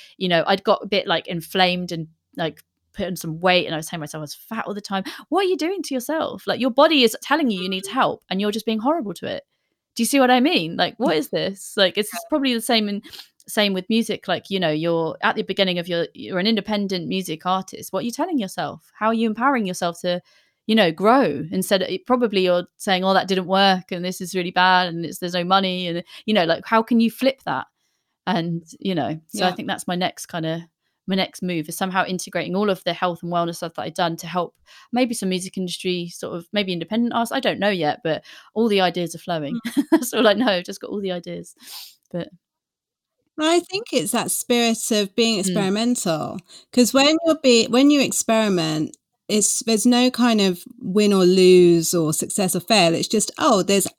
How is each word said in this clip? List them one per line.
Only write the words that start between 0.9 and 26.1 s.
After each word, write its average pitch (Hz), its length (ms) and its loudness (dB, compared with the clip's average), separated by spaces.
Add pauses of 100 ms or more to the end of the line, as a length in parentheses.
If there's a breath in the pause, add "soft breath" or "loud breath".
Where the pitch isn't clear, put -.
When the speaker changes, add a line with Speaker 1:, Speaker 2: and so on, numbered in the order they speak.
Speaker 1:
like, 170 180 -2
inflamed 180 640 -2
and, 165 160 -6 (300)
like, 160 260 -6 (320)
put 190 120 -6
on 180 100 -6
some 160 220 -8
weight, 180 280 4
and 160 80 -4
I 156 40 -2
was 156 80 -8
telling 170 140 -8
myself 151 200 -10
I - 20 -10
was 147 120 -12
fat - 320 -10
all 208 80 -8
the 208 60 -8
time. 196 240 -4 (240 loud breath)
What 381 160 0
are 370 40 0
you 359 80 2
doing 339 280 -4
to 269 100 -6
yourself? 262 540 -4
Like, - 120 -2
your 254 100 2
body 285 340 6
is 220 180 2
telling 294 280 0
you 185 100 -2
you 185 80 -4
need 190 160 -4
Speaker 2:
Mm. 196 80 -10
Speaker 1:
help, 220 360 -2
and 190 120 -2
you're 208 100 0
just 214 160 -6
being 220 140 -2
horrible 247 340 -2
to - 120 -10
it. - 180 -8 (500)
Do 233 80 -2
you 226 40 2
see 277 120 2
what 247 140 6
I 254 80 6
mean? 240 360 0
Like, 175 220 -2
what 254 180 0
is 302 120 -2
this? 185 480 -6
Like, 190 200 2
it's 208 160 -2
Speaker 2:
Yeah. 226 60 -10 (100)
Speaker 1:
probably 269 260 0
the 226 60 -2
same 220 280 0
in, 202 140 -6 (440 loud breath)
same 202 260 0
with 185 160 -4
music. 220 380 -2
Like, 175 240 -4
you 190 80 -2
know, 170 120 2
you're 165 520 0
at - 140 0
the 214 60 -2
beginning 185 360 -2
of 175 80 -6
your, 170 280 -2
you're 175 260 -6
an 202 80 0
independent 202 580 -2
music 180 400 -6
artist. 185 460 -6
What 190 80 -4
are 233 60 -6
you 240 40 -4
telling 311 280 -4
yourself? 175 600 -6
How 214 100 -2
are 226 60 2
you 226 140 0
empowering 233 380 0
yourself 175 340 -4
to, 180 200 -2 (460)
you 220 80 2
know, 196 160 6
grow 196 640 2
instead 185 300 0
of, - 80 -4 (140)
probably 233 420 0
you're 180 200 2 (120)
saying, 185 260 0
"Oh, 190 100 4
that 185 140 2
didn't 185 180 0
work, 190 460 2
and 175 120 -6
this 180 160 -8
is 180 140 -10
really 180 160 -2
bad, 180 380 4
and 170 180 -6
it's, - 140 -12
there's 175 140 -4
no 175 100 -2
money," 185 420 0
and, 170 160 -4 (240 loud breath)